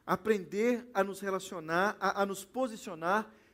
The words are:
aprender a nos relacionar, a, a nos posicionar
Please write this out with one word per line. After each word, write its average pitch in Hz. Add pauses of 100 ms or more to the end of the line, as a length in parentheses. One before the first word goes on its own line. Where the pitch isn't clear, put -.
aprender 202
a 196
nos 196
relacionar, 190
a, 196
a -
nos 196
posicionar 214 (220)